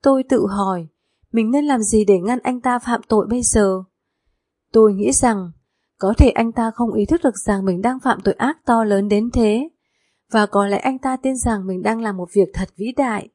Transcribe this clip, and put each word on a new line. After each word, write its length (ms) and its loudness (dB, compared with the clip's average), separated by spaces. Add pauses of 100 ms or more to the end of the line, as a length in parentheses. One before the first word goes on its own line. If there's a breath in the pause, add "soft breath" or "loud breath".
Tôi 260 4
tự 180 2
hỏi, 400 -2 (460)
mình 180 0
nên 140 0
làm 180 0
gì 220 2
để 140 6
ngăn 240 -2
anh 180 -4
ta 180 0
phạm 300 -4
tội 220 2
bây 120 -2
giờ? 400 2 (920)
Tôi 220 6
nghĩ 180 0
rằng, 380 0 (480)
có 200 0
thể 120 2
anh 220 -2
ta 220 -4
không 180 -4
ý 140 -2
thức 180 0
được 200 0
rằng 200 -2
mình 180 -2
đang 180 -4
phạm 200 -4
tội 140 -2
ác 300 -4
to 200 0
lớn 240 0
đến 220 0
thế, 380 0 (640)
và 140 2
có 200 0
lẽ 120 -2
anh 200 -4
ta 180 -4
tin 200 -2
rằng 300 -2
mình 160 -6
đang 180 -2
làm 160 -4
một 160 -8
việc 220 4
thật 220 -4
vĩ 200 -6
đại. 380 -2